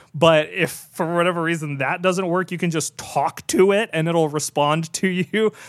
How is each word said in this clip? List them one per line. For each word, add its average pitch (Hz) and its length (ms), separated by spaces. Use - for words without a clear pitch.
But 156 360
if 180 220
for - 440
whatever 170 260
reason 156 360
that 143 240
doesn't 185 260
work, 175 240
you 175 60
can 175 140
just 156 260
talk - 500
to 196 240
it 208 220
and 160 160
it'll 165 200
respond 151 640
to - 140
you. 196 460